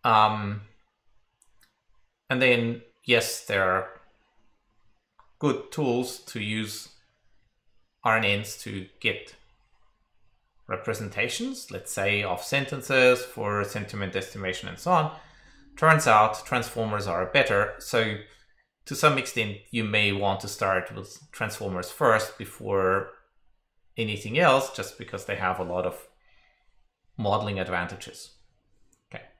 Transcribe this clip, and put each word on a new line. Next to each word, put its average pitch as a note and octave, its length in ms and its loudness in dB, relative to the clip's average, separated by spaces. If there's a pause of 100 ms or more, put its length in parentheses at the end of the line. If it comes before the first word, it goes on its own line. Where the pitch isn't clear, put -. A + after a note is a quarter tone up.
Um, G#2+ 580 4 (1700)
and B2+ 120 0
then, A#2+ 400 4 (240)
yes, - 400 2
there G2 180 2
are F#2+ 260 2 (1500)
good - 340 -2
tools B2 480 -2
to - 200 -12
use G#2+ 500 -6 (1120)
R A2+ 140 4
N G2+ 240 0
Ns - 220 -10
to G2 240 -10 (120)
get - 360 -4 (1300)
representations, A2 1040 -6
let's - 200 -10
say, G2+ 320 0
of F2+ 200 -4
sentences C3 800 4
for G#2 400 -4
sentiment G2 520 -6
estimation F#2+ 540 -6
and F2+ 100 -14
so F3+ 120 -2
on. D#3 200 2 (640)
Turns D#3 320 4
out A2 380 6
transformers A2 640 -2
are F2+ 200 0
better, G#2 520 2
so A2 380 -2 (680)
to C#3 100 -8
some C#3 220 4
extent G#2+ 400 -4 (140)
you A#2 120 -2
may G#2 280 2
want G2 300 0
to G#2 60 -8
start F#2+ 480 -2
with - 240 -14 (120)
transformers G2 580 -6
first A2+ 480 2
before G2 720 0 (880)
anything A2 420 -4
else, C3+ 360 4
just - 220 -10
because - 280 -10
they G2 100 -2
have F#2 240 -2
a F2+ 40 -4
lot F2+ 220 -2
of - 220 -6 (1080)
modeling G#2 420 0
advantages. F#2 720 -6 (760)
Okay. - 160 -14 (160)